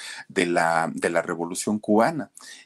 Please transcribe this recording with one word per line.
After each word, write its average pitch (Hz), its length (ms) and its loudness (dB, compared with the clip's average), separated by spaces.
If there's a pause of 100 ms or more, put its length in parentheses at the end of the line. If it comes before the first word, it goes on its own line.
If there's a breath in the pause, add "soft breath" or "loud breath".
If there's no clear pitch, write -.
(280 loud breath)
de 87 180 0
la, 82 480 2
de - 160 -2
la 85 120 2
Revolución 87 560 -2
Cubana. 113 520 2 (360 loud breath)